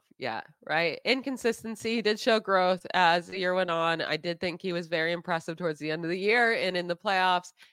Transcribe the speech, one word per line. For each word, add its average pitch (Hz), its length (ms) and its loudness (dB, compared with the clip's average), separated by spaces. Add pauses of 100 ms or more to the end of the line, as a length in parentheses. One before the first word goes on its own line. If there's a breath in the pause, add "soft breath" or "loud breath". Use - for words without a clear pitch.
(180)
yet, 113 280 -6 (220)
right? 160 380 0
Inconsistency. 226 920 -2
He 226 60 0
did 208 180 0
show 226 200 2
growth 185 540 2
as 175 340 4
the 185 100 -8
year 180 160 0
went 185 160 0
on. 165 320 0
I 156 160 -2
did 170 220 -6
think 175 220 -4
he 185 120 -4
was 170 140 -4
very 165 240 0
impressive 170 460 -4
towards 160 220 -4
the 151 120 -4
end 165 140 -4
of 165 40 -2
the 185 80 -2
year 226 360 4
and 180 240 0
in 175 100 -2
the 175 80 -2
playoffs. 185 580 0 (200 soft breath)